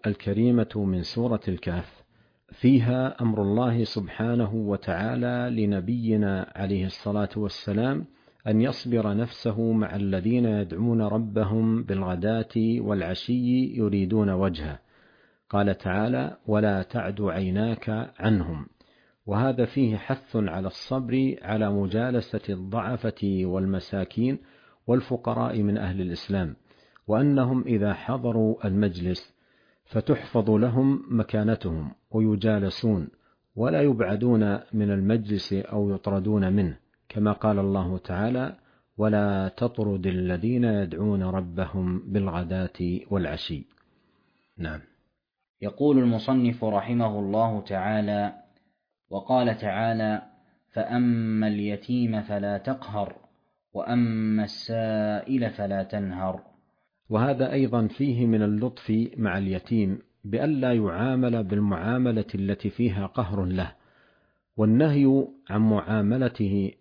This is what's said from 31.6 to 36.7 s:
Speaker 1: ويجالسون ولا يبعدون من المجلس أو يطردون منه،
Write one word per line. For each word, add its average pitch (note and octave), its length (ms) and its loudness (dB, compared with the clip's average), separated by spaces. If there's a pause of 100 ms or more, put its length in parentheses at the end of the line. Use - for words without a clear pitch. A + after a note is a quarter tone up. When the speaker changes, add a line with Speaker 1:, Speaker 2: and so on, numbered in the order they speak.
Speaker 1:
ويجالسون G#2+ 960 2 (480)
ولا C3 260 0
يبعدون G#2+ 800 2 (140)
من G#2 180 2
المجلس G2+ 600 0
أو G2+ 360 -2
يطردون G2 640 0
منه، F#2 240 2 (320)